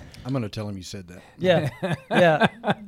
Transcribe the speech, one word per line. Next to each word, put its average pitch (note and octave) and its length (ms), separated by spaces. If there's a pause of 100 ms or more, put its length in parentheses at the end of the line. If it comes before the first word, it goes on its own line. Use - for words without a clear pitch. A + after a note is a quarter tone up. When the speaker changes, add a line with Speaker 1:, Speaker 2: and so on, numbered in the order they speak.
(260)
Speaker 1:
I'm C3 80
gonna A#2 160
tell G#2+ 180
him G2+ 80
you F#2 80
said F#2+ 240
that. F2 140 (160)
Speaker 2:
Yeah, D#3+ 320 (120)
Speaker 3:
<laughs> F3 140 (160)
Speaker 2:
yeah. F3 360 (400)